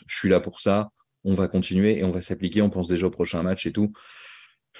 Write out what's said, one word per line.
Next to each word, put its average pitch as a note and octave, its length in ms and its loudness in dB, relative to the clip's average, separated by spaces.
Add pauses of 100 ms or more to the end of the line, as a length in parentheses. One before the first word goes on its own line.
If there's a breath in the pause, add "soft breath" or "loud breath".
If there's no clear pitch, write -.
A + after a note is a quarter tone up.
Je - 80 -12
suis - 140 0
là F2+ 100 6
pour - 220 -8
ça. G#2 300 0 (340)
On F#2+ 100 2
va F#2 120 2
continuer F#2 520 0
et - 40 -2
on F#2 80 0
va F2+ 100 -4
s'appliquer. F#2+ 400 -2
On G2+ 80 4
pense F#2 180 -2
déjà F2+ 200 0
au E2+ 40 -4
prochain F2 320 -4
match F#2 220 -2
et - 80 -6
tout. G#2 200 0 (880 loud breath)